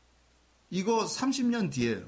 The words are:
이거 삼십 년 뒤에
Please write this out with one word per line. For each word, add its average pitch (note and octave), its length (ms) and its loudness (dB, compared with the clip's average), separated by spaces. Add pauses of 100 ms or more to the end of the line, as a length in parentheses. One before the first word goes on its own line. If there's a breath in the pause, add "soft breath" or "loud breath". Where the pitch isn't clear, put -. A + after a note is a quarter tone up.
(720)
이거 G3 360 0
삼십 C4+ 400 0
년 A3+ 240 2
뒤에 A#2 380 0